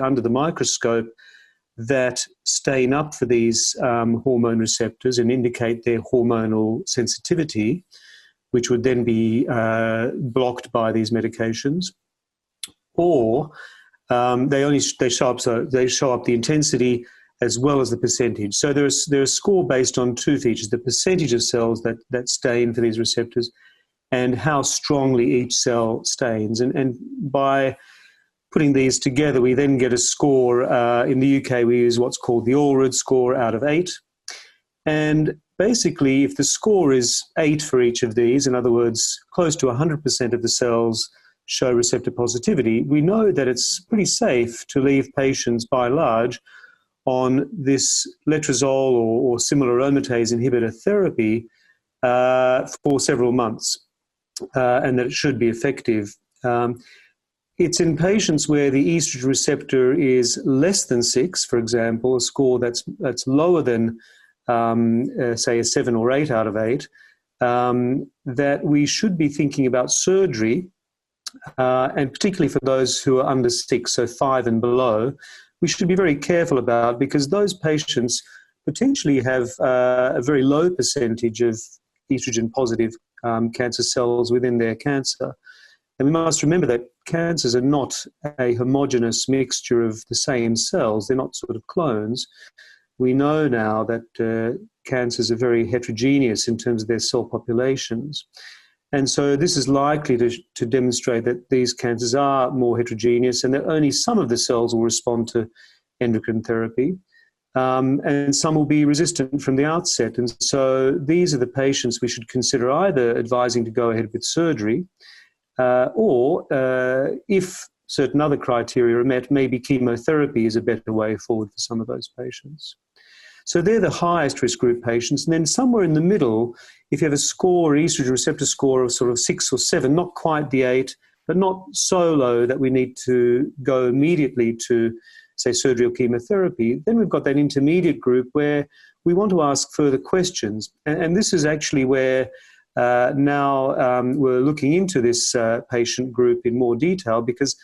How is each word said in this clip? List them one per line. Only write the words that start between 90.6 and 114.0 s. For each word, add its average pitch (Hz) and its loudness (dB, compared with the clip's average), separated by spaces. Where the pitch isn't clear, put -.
They're 131 0
not 135 -4
sort - -8
of 110 -16
clones. 120 -2
We 127 2
know 147 2
now 110 0
that, 113 -6
uh, 113 -2
cancers 120 -2
are 117 -2
very 117 2
heterogeneous 120 0
in 117 -2
terms 113 -4
of 104 -6
their 113 -2
cell 113 -2
populations. 127 -4
And 135 0
so 143 2
this 170 0
is 135 -2
likely 139 2
to, 120 2
to - -6
demonstrate 120 0
that 120 -4
these 127 2
cancers 117 -2
are 139 2
more 123 2
heterogeneous 120 0
and 131 0
that 135 0
only 156 2
some 233 0
of 165 2
the 117 0
cells 117 0
will 113 2
respond 117 -2
to 113 -4
endocrine 110 -2
therapy, 117 -2
um, 131 0
and 143 0
some 156 0
will 156 2
be 151 2
resistant 143 0
from 135 0
the 139 2
outset. 156 -2
And 120 -2
so 131 0
these 165 0
are 139 0
the 123 0
patients 135 -2
we 123 -2
should 117 -10
consider 123 0
either 139 2
advising 120 0
to 113 -8
go 117 0
ahead 113 -2